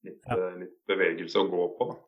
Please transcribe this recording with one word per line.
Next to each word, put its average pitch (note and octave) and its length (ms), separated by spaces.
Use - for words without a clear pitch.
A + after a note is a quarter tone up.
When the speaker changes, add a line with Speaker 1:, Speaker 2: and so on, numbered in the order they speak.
Speaker 1:
litt, - 240
Speaker 2:
Ja. A#2+ 100
Speaker 1:
eh, F#2 220
litt F2+ 160
bevegelse F2 520
å F#2+ 100
gå F2+ 140
på, B2 120
da. A#2+ 60